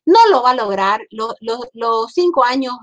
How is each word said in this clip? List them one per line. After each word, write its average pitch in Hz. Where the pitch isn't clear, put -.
No 359
lo 269
va 247
a 254
lograr. 202
Lo-, 220
lo-, 233
los 226
cinco 349
años, 254